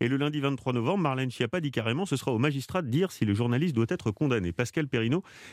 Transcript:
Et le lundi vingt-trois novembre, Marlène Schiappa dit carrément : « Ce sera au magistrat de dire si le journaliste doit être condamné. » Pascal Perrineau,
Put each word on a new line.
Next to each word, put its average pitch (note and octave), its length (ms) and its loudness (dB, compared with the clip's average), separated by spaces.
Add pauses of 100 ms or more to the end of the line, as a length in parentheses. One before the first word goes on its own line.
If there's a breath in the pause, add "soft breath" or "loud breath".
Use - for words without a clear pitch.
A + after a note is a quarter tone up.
Et A#2+ 80 2
le C3+ 100 2
lundi D3 220 0
vingt-trois C3+ 340 0
novembre, C3 240 2
Marlène C3 320 0
Schiappa B2+ 320 -2
dit C#3+ 80 -2
carrément : « B2 360 0
Ce C#3+ 100 -2
sera C3+ 160 -2
au A2 60 2
magistrat C#3+ 440 0
de C3+ 60 -6
dire E3+ 240 0
si - 120 -2
le G#2 80 2
journaliste A#2+ 420 2
doit A2+ 140 4
être A#2 220 -2
condamné. » G#2+ 420 0
Pascal C#3+ 340 -2
Perrineau, B2+ 360 0 (300 loud breath)